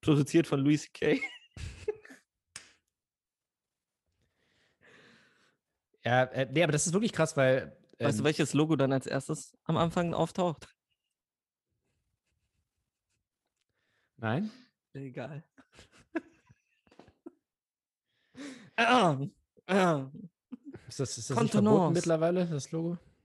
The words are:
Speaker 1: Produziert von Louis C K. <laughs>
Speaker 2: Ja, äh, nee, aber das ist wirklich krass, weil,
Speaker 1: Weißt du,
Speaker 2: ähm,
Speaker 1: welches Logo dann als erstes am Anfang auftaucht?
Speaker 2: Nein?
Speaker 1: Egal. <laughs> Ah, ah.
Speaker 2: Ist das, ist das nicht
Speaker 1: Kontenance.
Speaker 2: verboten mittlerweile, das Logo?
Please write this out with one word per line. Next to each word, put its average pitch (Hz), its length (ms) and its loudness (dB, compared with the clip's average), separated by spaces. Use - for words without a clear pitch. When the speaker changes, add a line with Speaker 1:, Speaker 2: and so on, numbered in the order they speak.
Speaker 1:
Produziert 156 460 2
von 139 140 0
Louis 147 220 2
C - 100 -18
K. 254 280 0
<laughs> - 100 -10
Speaker 2:
Ja, 123 180 4
äh, 131 280 -4
nee, 156 120 2
aber 156 80 2
das 147 160 0
ist 160 60 -4
wirklich 214 200 0
krass, 160 220 -2
weil, 131 400 2
Speaker 1:
Weißt 113 180 0
du, - 0 -
Speaker 2:
ähm, 117 40 -2
Speaker 1:
welches 151 300 0
Logo 156 220 2
dann 135 160 2
als 135 160 -2
erstes - 560 -6
am 165 140 -2
Anfang 170 360 0
auftaucht? - 600 -4
Speaker 2:
Nein? 135 340 -2
Speaker 1:
Egal. 135 500 -12
<laughs> - 60 -20
Ah, 233 400 4
ah. 175 380 2
Speaker 2:
Ist - 120 -16
das, - 180 -4
ist 117 120 -12
das 135 120 -2
nicht 220 100 0
Speaker 1:
Kontenance. 208 160 4
Speaker 2:
verboten 190 260 4
mittlerweile, 170 520 0
das 156 260 -6
Logo? 165 260 -4